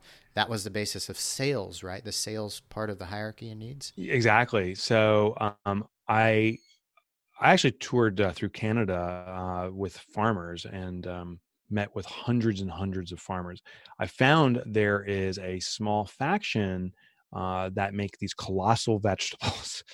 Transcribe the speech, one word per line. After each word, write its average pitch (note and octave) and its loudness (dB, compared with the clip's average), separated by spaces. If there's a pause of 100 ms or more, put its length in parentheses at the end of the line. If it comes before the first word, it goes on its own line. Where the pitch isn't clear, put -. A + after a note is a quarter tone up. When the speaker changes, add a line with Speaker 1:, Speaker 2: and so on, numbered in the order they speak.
(360)
Speaker 1:
that G#2 2
was A2 -2
the G#2+ -10
basis G#2 -6
of - -12
sales, G#2+ -4
right? F#2 -10
The G#2 -10
sales G#2+ -6
part G#2+ -6
of G2 -8
the F#2+ -12
hierarchy G#2+ -10
and A2 -14
needs? B2 -12
Speaker 2:
Exactly. A2+ 4
So, G#2+ 4 (300)
um, G2+ -2 (220)
I, A2 4 (840)
I D3 8
actually F3 4
toured, A2 2
uh, F#2+ 2
through G2+ -4
Canada, A2 0
uh, F2+ -6
with F#2+ -6
farmers F2+ -2
and, F#2 -8
um, F2 -10 (320)
met G#2 -2
with G2+ -6
hundreds A2+ 0
and F#2+ -6
hundreds F#2 -4
of E2+ -10
farmers. F2+ -8 (380)
I - -2
found C3+ 4
there G#2 2
is F#2+ -2
a F#2 -6
small G#2 -2
faction, G2+ -2 (380)
uh, F#2 -2
that G2+ -2
make G2+ -4
these G2 -6
colossal G#2 2
<laughs> G#2 2
vegetables, - -4 (100)